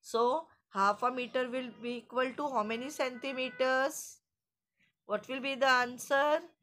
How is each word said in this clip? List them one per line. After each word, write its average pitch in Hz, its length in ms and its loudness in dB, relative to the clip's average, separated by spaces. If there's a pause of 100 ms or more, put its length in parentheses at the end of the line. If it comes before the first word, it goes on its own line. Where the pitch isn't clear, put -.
So 247 460 0 (260)
half 202 300 2
a 247 80 2
meter 254 400 -2
will 254 200 -4 (120)
be 240 140 -4
equal 247 400 -2
to 294 120 -2
how 240 140 0
many 233 280 -4
centimeters? 262 1300 -2 (880)
What 208 220 -4
will 262 120 -4
be 269 140 -2
the 269 140 4
answer? 262 720 4 (240)